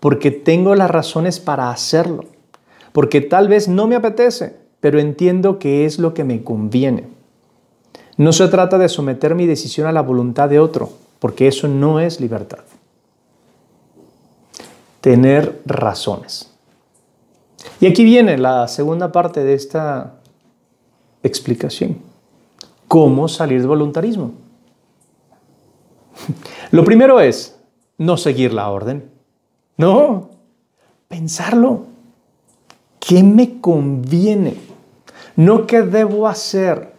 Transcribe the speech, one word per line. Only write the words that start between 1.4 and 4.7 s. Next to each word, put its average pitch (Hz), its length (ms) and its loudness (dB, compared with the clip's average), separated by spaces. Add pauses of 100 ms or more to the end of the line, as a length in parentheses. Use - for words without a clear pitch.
para 135 300 -6
hacerlo, 160 540 -4 (680)
porque 147 300 2
tal 180 260 2
vez 208 200 2
no 190 180 0
me 240 100 0
apetece, 233 600 -2 (240)